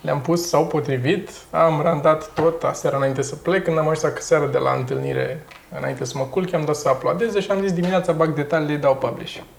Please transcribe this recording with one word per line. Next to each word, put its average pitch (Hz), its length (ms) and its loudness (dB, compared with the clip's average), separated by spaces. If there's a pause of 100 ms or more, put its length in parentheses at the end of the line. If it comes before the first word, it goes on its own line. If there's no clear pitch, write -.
le-am 147 200 0
pus, 170 280 0
s-au 156 180 2
potrivit, 147 640 0 (200)
am 160 320 4
randat 156 520 2
tot 165 280 2
aseară 135 340 -2
înainte 135 260 0
să 127 120 -4
plec. 180 300 0
Când 165 140 0
am 156 100 2
ajuns 156 300 0
seară 147 340 2
de 135 60 2
la 131 200 2
întâlnire, 135 680 -4 (340)
înainte 135 260 -4
să 127 120 -10
mă 135 140 -2
culc, 185 200 -4
i-am 156 140 0
dat 151 120 0
să 147 180 0
uploadeze 202 460 0
și 190 100 -4
am 196 100 0
zis, 196 120 0
„Dimineața 175 400 0
bag 156 220 2
detaliile, 147 420 0
dau 143 200 4
publish.” - 400 -6 (220)